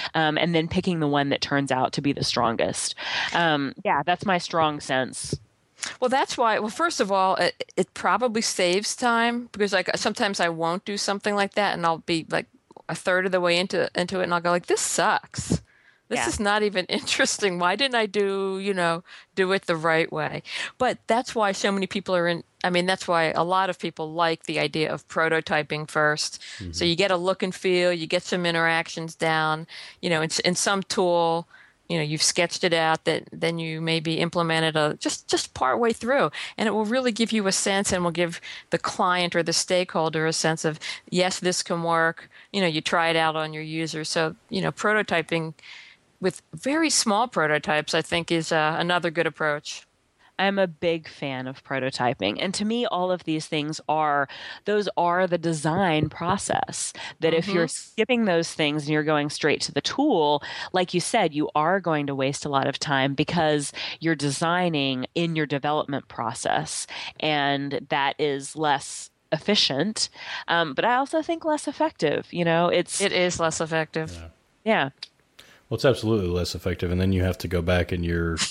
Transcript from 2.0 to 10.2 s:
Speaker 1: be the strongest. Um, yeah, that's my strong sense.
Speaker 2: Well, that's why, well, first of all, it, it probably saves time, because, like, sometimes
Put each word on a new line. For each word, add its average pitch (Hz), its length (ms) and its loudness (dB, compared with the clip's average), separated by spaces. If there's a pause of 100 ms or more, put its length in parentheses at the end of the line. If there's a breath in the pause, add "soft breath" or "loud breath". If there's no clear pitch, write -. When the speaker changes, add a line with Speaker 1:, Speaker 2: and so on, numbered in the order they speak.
Speaker 1:
be 139 120 2
the - 120 -4
strongest. - 720 0 (400 loud breath)
Um, 151 400 0 (100)
yeah, 160 200 0
that's 175 200 0
my 185 140 2
strong 156 420 0
sense. - 540 -4 (680 loud breath)
Speaker 2:
Well, 254 100 2
that's 277 260 0
why, 226 240 2
well, 214 100 -4
first 330 300 -2
of 196 100 -2
all, 190 260 2
it, - 400 -2
it - 180 -2
probably 220 480 0
saves 190 520 0
time, 240 580 0
because, 202 200 -2
like, 180 240 0
sometimes 208 440 0